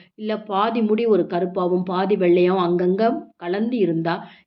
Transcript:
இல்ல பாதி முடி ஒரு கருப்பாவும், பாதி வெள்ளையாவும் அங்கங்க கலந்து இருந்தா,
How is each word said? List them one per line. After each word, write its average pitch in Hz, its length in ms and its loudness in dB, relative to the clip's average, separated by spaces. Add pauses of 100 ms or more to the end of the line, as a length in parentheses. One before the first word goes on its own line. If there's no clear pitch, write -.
(140)
இல்ல 214 280 -6
பாதி 220 400 -2
முடி 220 240 2
ஒரு 196 160 4
கருப்பாவும், 180 600 -2
பாதி 190 340 0
வெள்ளையாவும் 180 480 4
அங்கங்க 180 380 0 (340)
கலந்து 208 400 -4
இருந்தா, 165 380 0 (320)